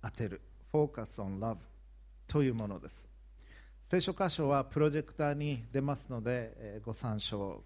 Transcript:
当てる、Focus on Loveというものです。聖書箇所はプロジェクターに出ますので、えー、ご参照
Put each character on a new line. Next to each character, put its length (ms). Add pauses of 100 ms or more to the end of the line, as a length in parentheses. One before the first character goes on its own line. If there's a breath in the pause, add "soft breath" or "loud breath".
当 100
て 160
る、 140 (320)
Focus 500
on 180
Love 180 (680)
と 160
い 60
う 60
も 140
の 120
で 80
す。 160 (840 loud breath)
聖 120
書 140
箇 160
所 180
は 160
プ 160
ロ 100
ジ 80
ェ 60
ク 100
タ 160
ー 40
に 360
出 100
ま 140
す 160
の 100
で、 360
え 260
ー、 20
ご 80
参 280
照 460